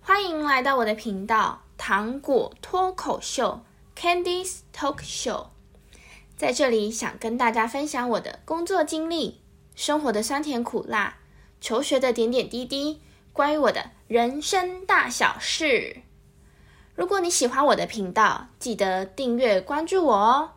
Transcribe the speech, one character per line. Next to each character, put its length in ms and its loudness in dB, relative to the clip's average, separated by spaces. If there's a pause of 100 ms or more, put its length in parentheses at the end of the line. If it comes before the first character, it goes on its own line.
欢 240 2
迎 200 -4
来 180 2
到 140 2
我 80 2
的 100 0
频 320 -8
道 360 2 (140)
糖 440 -2
果 420 0
脱 300 0
口 280 -4
秀， 440 -4 (340)
Candy's 600 0 (140)
Talk 260 -4
Show。 480 -6 (920)
在 160 -2
这 180 2
里 220 0
想 260 -6
跟 180 -6
大 140 2
家 160 0
分 180 -4
享 260 -4
我 100 0
的 240 -12
工 200 -4
作 200 2
经 260 -4
历、 300 -4 (340)
生 260 0
活 120 0
的 100 0
酸 180 -2
甜 220 -2
苦 240 -4
辣、 300 -2 (440)
求 220 -2
学 160 2
的 140 2
点 180 2
点 180 0
滴 160 -6
滴， 380 -6 (300)
关 200 2
于 60 0
我 140 4
的 180 -4 (160)
人 340 0
生 460 -2
大 240 4
小 300 0
事。 600 -2 (920)
如 140 -4
果 100 0
你 100 0
喜 200 2
欢 180 2
我 80 6
的 140 -2
频 240 -6
道， 340 2 (140)
记 160 -6
得 280 0
订 320 -2
阅 240 4
关 240 -4
注 220 2
我 80 6
哦。 420 4